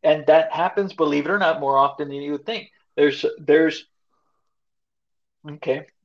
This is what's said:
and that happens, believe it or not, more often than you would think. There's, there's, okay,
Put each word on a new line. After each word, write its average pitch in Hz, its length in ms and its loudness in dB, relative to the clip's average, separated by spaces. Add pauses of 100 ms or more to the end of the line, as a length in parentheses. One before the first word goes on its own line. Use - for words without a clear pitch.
and 151 240 2
that 160 240 4
happens, 185 420 -4
believe 147 320 -2
it 165 60 -4
or 202 80 0
not, 160 200 0
more 139 180 0
often 139 320 0
than 139 120 -10
you 143 120 -6
would 143 120 -10
think. 220 240 -10 (260)
There's, 143 300 0 (140)
there's, 156 460 2 (1600)
okay, 147 360 -6 (200)